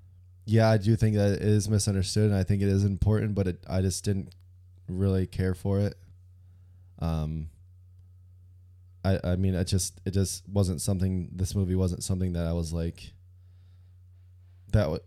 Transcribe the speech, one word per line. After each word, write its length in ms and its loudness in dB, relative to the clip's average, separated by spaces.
yeah, 240 6
I 80 6
do 200 2
think 200 2
that 180 4
it 80 -4
is 280 2
misunderstood, 600 2
and 80 2
I 40 2
think 180 0
it 80 2
is 160 4
important, 500 2
but 120 0
it, 240 -6
I 100 -2
just 240 -2
didn't 300 -4
really 380 0
care 280 -2
for 260 -2
it. 140 -2
Um, 500 -4
I, 200 2
I 120 0
mean, 180 0
it 100 0
just, 400 -4
it 60 -6
just 380 -2
wasn't 320 0
something, 520 -2
this 220 -4
movie 220 0
wasn't 280 -2
something 300 -2
that 120 -2
I 60 -2
was 200 -4
like, 400 -6
that 120 6
w-, 220 -4